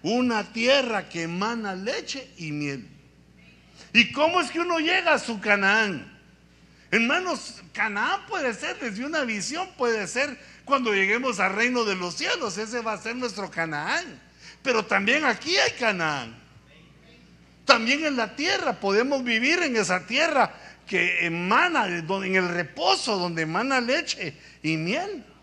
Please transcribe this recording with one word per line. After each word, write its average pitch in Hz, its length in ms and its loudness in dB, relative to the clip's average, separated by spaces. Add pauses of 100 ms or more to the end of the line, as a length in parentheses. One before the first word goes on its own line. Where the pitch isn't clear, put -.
una 226 520 0
tierra 233 560 2
que 170 140 -4
emana 196 500 -2
leche 254 640 -8
y 156 120 -8
miel. 143 380 -4 (1040)
¿Y 226 180 6
cómo 330 300 4
es 285 100 -2
que 330 100 -2
uno 339 180 0
llega 339 340 2
a 254 60 4
su 226 200 -4
Canaán? 202 800 2 (720)
Hermanos, 277 720 0 (120)
Canaán 220 520 -2
puede 294 280 -2
ser 339 240 -8
desde 233 260 -6
una 311 200 -2
visión, 240 520 -4
puede 226 300 0
ser 262 340 -4 (240)
cuando 247 300 2
lleguemos 208 460 2
al 190 120 4
reino 233 320 2
de 202 100 2
los 180 200 -4
cielos, 302 420 -2
ese 226 240 -6
va 220 140 -4
a 196 40 -8
ser 233 180 -8
nuestro 202 340 -6
Canaán. 170 840 -4 (300)
Pero 233 220 2
también 220 400 2
aquí 285 320 0
hay - 160 4
Canaán. 156 680 -2 (1200)
También 254 400 4
en 285 120 0
la 220 200 -4
tierra 330 380 0
podemos 247 500 2
vivir 247 360 2
en 285 140 0
esa 180 320 0
tierra 269 480 2 (320)
que 175 400 0
emana, 214 640 2
en 185 480 -2
el 180 120 4
reposo 214 680 0
donde 170 240 -2
emana 233 380 0
leche 240 560 -4 (260)
y 160 140 0
miel. 277 500 -4 (160)